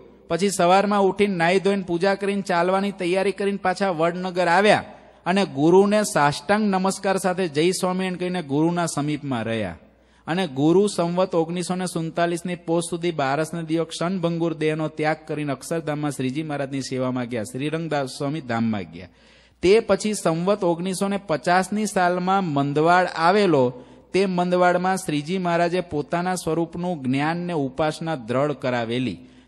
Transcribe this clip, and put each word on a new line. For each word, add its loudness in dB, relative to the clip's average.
પછી 0
સવારમાં 4
ઉઠીને 2
નાઈ 2
ધોઈને 0
પૂજા 0
કરીને -2
ચાલવાની 0
તૈયારી 0
કરીને -2
પાછા 0
વડનગર 0
આવ્યા 6
અને 2
ગુરુને 4
સાષ્ટાંગ 2
નમસ્કાર 0
સાથે 0
"જય 2
સ્વામિનારાયણ" -2
કહીને -4
ગુરુના 0
સમીપમાં -4
રહ્યા. -4
અને -2
ગુરુ 4
સંવત 0
ઓગણીસો -2
ને -4
સુડતાલીસ -2
ની -4
પોષ -2
સુધી -4
બારસને -2
દિવસ -2
ક્ષણભંગુર -2
દેહનો -2
ત્યાગ -2
કરીને -6
અક્ષરધામમાં -4
શ્રીજી -4
મહારાજની -6
સેવામાં -4
ગયા, -4
શ્રીરંગદાસ -4
સ્વામી -6
ધામમાં -2
ગયા. -14
તે 6
પછી 0
સંવત 0
ઓગણીસો -2
ને -2
પચાસ 0
ની -2
સાલમાં 0
મંદવાડ 2
આવેલો 4
તે 2
મંદવાડમાં 2
શ્રીજી -4
મહારાજે 0
પોતાના -2
સ્વરૂપનું -4
જ્ઞાન 0
ને -6
ઉપાસના -2
દ્રઢ 0
કરાવેલી. -2